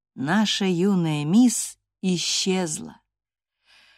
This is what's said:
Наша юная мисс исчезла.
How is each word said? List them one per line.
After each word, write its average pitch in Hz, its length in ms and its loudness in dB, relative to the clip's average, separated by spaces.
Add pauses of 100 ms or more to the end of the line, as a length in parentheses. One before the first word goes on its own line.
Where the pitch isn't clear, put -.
(140)
Наша 196 500 -2
юная 170 600 0
мисс 220 520 2 (260)
исчезла. 180 960 -4 (960)